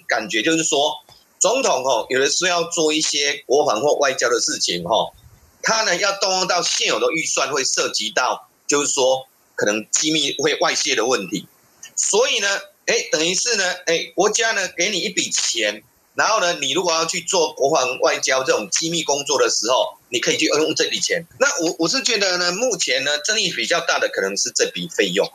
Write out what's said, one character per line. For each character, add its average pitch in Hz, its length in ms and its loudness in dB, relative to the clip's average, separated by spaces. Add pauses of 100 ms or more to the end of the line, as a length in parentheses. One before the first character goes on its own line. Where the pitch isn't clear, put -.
感 110 200 -2
觉 110 140 -2
就 165 140 2
是 160 80 0
说， 151 300 0 (440)
总 233 240 4
统， 147 220 0
哦， 123 240 0
有 127 100 0
的 139 120 2
时 160 140 -2
候 185 40 2
要 170 160 0
做 160 280 0
一 156 80 0
些 143 440 -2
国 139 220 6
防 110 140 6
或 143 180 4
外 139 160 4
交 127 160 2
的 117 100 4
事 - 180 -2
情， 87 260 -2
哦， 92 280 2 (500)
他 220 200 2
呢 202 140 0
要 196 160 0
动 196 260 0
用 185 80 2
到 180 160 2
现 - 260 -2
有 127 100 2
的 117 140 2
预 160 140 -4
算， 135 240 -2
会 139 140 -2
涉 135 260 0
及 107 200 -4
到， 120 380 -2 (180)
就 147 180 2
是 139 80 -2
说 131 340 2 (300)
可 - 100 0
能 107 240 0
机 - 200 0
密 147 280 0
会 143 220 0
外 160 140 2
泄 135 200 -2
的 110 100 0
问 113 240 0
题。 87 180 -6 (500)
所 240 320 2
以 262 100 -2
呢， 202 220 -2 (260)
哎， 220 240 -2
等 160 160 2
于 185 80 0
是 226 220 -2
呢， 185 180 0 (120)
哎， 165 280 -2
国 196 160 2
家 226 220 0
呢 190 240 -2
给 180 140 0
你 190 100 -4
一 190 80 -4
笔 180 200 -4
钱， 107 540 -2 (320)
然 151 140 0
后 214 120 2
呢， 175 200 0
你 139 120 -4
如 175 120 0
果 170 80 0
要 165 120 0
去 170 180 -4
做 170 300 0
国 135 180 0
防 127 300 0
外 151 180 2
交 131 260 0
这 160 80 2
种 110 180 0
机 165 200 -2
密 170 120 -2
工 143 220 -2
作 135 160 0
的 117 100 4
时 107 180 -4
候， 120 300 0 (120)
你 120 100 -2
可 160 100 0
以 139 60 2
去 151 100 0
用 151 280 2
这 151 140 0
笔 110 120 -4
钱。 90 240 -2 (140)
那 254 100 4 (160)
我， 175 160 0
我 165 80 2
是 262 140 -2
觉 226 160 0
得 190 200 0
呢， 180 140 0
目 214 240 -2
前 135 260 -2
呢， 147 160 -2
争 214 220 -2
议 190 100 0
比 117 160 -4
较 170 140 0
大 165 180 0
的 117 100 0
可 110 120 -4
能 95 160 -2
是 - 180 -4
这 - 160 2
笔 - 180 -8
费 107 180 0
用。 92 280 0